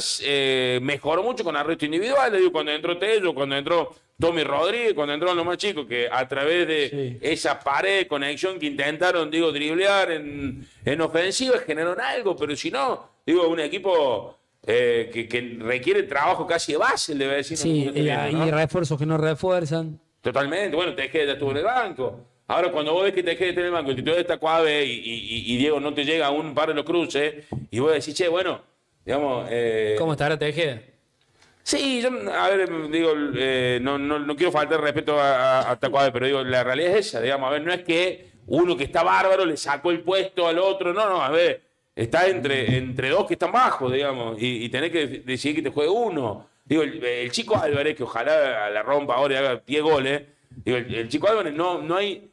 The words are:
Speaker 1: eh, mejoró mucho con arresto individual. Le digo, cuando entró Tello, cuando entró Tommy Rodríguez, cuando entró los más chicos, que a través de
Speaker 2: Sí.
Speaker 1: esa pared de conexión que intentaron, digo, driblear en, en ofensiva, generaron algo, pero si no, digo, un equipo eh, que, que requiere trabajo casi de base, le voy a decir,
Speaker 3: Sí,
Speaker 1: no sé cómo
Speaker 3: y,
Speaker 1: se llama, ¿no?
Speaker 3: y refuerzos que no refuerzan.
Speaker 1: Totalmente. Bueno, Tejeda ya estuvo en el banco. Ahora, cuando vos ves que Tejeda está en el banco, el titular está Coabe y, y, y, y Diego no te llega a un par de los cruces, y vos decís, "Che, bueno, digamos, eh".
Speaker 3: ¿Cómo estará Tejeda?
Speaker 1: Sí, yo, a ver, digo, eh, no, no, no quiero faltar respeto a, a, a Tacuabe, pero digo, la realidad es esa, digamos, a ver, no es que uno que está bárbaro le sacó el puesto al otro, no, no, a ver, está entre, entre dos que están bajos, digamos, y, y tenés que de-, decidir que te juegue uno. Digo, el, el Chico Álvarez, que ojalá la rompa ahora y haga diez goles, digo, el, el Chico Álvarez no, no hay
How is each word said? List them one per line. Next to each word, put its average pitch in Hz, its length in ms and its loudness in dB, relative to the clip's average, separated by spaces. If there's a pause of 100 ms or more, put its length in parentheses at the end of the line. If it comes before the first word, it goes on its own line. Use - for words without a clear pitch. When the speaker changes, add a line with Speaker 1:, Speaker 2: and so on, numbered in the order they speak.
(220)
Speaker 1:
eh, 131 600 2
mejoró 143 400 -2
mucho 226 220 -2
con 160 120 -2
arresto 151 280 -2
individual. 226 480 2
Le 196 60 2
digo, 180 140 4
cuando 151 200 -2
entró 170 260 -2
Tello, 190 360 2
cuando 139 220 -2
entró 151 380 0 (240)
Tommy 165 240 2
Rodríguez, 180 520 2
cuando 143 200 0
entró 175 200 0
los 170 100 0
más 175 140 -2
chicos, 151 280 -4
que 120 240 -2
a 127 160 0
través 156 400 2
de 156 240 0
Speaker 2:
Sí. 131 300 -6
Speaker 1:
esa 151 400 -2
pared 175 380 0
de 175 100 0
conexión 151 500 -4
que 156 80 -6
intentaron, 156 640 0
digo, 160 220 2
driblear 180 600 2
en, 147 540 -8 (180)
en 147 160 0
ofensiva, 185 580 0
generaron 165 420 -4
algo, 208 360 -2
pero 143 200 -4
si 165 140 -6
no, 254 400 -4 (160)
digo, 170 220 4
un 165 120 0
equipo 147 760 0 (320)
eh, 117 400 2
que, 113 160 -6
que 120 340 -4
requiere 127 420 0
trabajo 151 440 0
casi 165 260 -2
de 147 60 0
base, 190 360 0
le 139 100 -2
voy 139 100 -2
a - 40 0
decir, 151 180 -6
Speaker 3:
Sí, 151 300 0
Speaker 1:
no - 0 -
sé - 20 -
cómo 143 100 -4
Speaker 3:
y, 151 40 2
Speaker 1:
se - 20 2
llama, 143 260 0
¿no? 160 160 0
Speaker 3:
y 160 40 2
refuerzos 156 480 0
que 151 80 -2
no 160 100 0
refuerzan. 160 840 0 (220)
Speaker 1:
Totalmente. 143 560 -2
Bueno, 165 180 0
Tejeda 139 300 -2
ya 143 80 0
estuvo 139 200 -2
en 135 40 -2
el 156 80 -2
banco. 202 640 -2 (220)
Ahora, 170 220 2
cuando 151 220 0
vos 180 120 2
ves 196 100 2
que 180 80 0
Tejeda 175 260 0
está 175 140 -2
en 175 60 -2
el 175 40 -2
banco, 151 180 -2
el 131 60 0
titular 151 220 0
está 170 200 0
Coabe 160 460 2
y, 127 80 -2
y, 117 220 -6
y, 113 400 -4
y - 20 0
Diego 143 240 2
no 147 140 -4
te 143 100 -2
llega 156 220 0
a 139 40 2
un 151 240 -4
par 151 140 0
de 156 60 -2
los 143 100 -2
cruces, 151 640 -2 (240)
y 107 80 -4
vos 151 140 4
decís, 147 220 -2
"Che, 180 140 0
bueno, 170 320 -2 (460)
digamos, 127 440 -2
eh". 110 480 0
Speaker 3:
¿Cómo 160 140 0
estará 147 260 0
Tejeda? 147 420 -2 (840)
Speaker 1:
Sí, 269 400 0
yo, 254 80 2 (220)
a 180 180 2
ver, 170 400 0
digo, 165 220 2 (240)
eh, 127 460 0
no, 139 160 -2
no, 143 200 -2
no 147 180 -4
quiero 175 160 2
faltar 151 300 2
respeto 147 360 0
a, 131 420 4
a, 117 120 0
a 123 60 0
Tacuabe, 135 340 2
pero 123 140 0
digo, 135 180 2
la 127 200 2
realidad 147 320 0
es 202 120 2
esa, 117 140 -4
digamos, 135 260 0
a 139 40 0
ver, 147 100 -2
no 170 100 -2
es 180 100 -4
que 175 460 0 (180)
uno 170 300 4
que 185 80 -2
está 170 180 0
bárbaro 190 440 4
le 151 100 0
sacó 143 340 -2
el 170 100 0
puesto 180 460 0
al 165 120 2
otro, 185 360 2
no, 214 140 2
no, 180 140 2
a 135 80 0
ver, 165 380 2 (320)
está 160 300 2
entre, 135 480 0
entre 127 320 -2
dos 190 180 2
que 175 80 -2
están 175 160 -2
bajos, 190 420 2
digamos, 127 480 -2
y, 120 240 -2
y 120 40 -6
tenés 143 240 -2
que 156 140 0
de-, 127 140 -10
decidir 131 360 -2
que 160 60 -2
te 139 80 -2
juegue 147 200 0
uno. 165 560 -2 (180)
Digo, 156 180 2
el, 120 200 -4
el 123 300 -2
Chico 214 240 0
Álvarez, 151 400 0
que 127 80 -4
ojalá 120 640 0
la 107 120 -2
rompa 131 340 0
ahora 139 180 2
y - 40 0
haga 131 280 0
diez 147 160 0
goles, 143 400 2 (420)
digo, 123 120 0
el, 113 180 -4
el 113 140 -4
Chico 151 200 0
Álvarez 196 260 2
no, 170 280 -2
no 165 140 -2
hay 202 360 -4